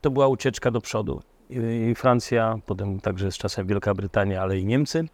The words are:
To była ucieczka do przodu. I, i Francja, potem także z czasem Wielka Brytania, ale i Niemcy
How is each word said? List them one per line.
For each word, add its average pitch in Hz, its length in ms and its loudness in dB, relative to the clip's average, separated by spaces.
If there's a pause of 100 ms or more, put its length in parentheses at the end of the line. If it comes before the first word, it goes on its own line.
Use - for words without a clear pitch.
To 139 100 2
była 135 160 4
ucieczka 127 440 0
do 110 100 0
przodu. 104 400 -4 (280)
I, 127 80 -10 (340)
i 113 40 2
Francja, 117 680 2
potem 98 340 -4
także 95 320 -2
z - 60 -10
czasem 101 300 -4
Wielka 101 260 2
Brytania, 98 480 0
ale 95 180 0
i 95 60 -2
Niemcy 143 480 0